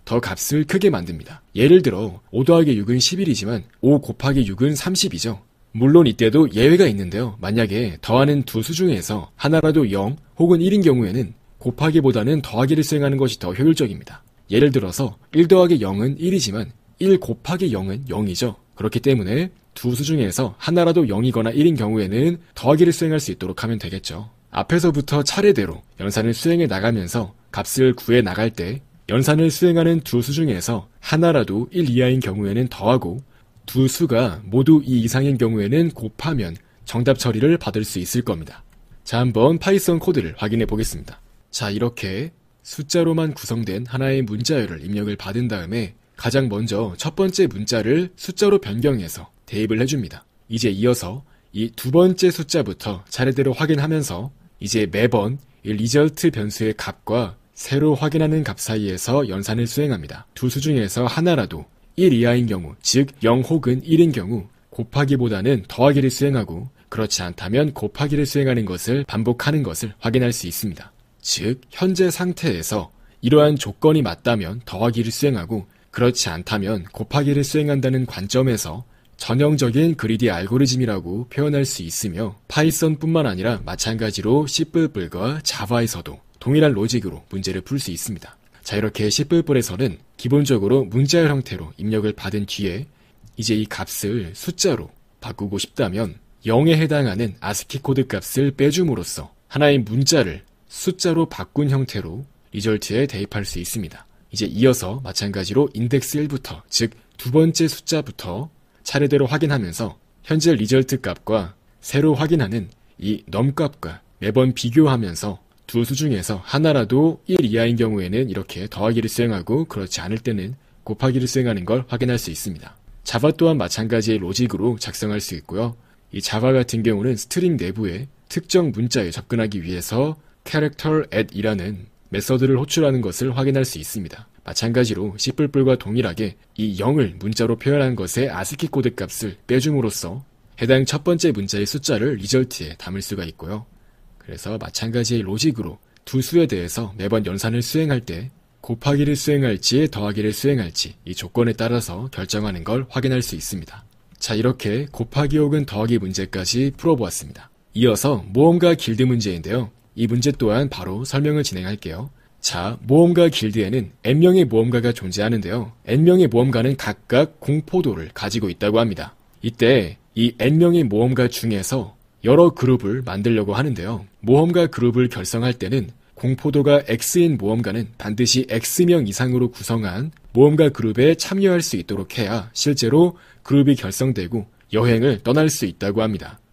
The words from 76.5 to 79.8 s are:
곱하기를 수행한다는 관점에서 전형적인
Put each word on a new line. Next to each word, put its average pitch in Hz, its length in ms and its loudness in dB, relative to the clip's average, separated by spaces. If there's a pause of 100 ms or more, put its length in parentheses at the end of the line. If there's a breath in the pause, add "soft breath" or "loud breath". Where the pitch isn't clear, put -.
곱하기를 143 520 0
수행한다는 135 600 0
관점에서 113 800 -2 (320 soft breath)
전형적인 143 800 2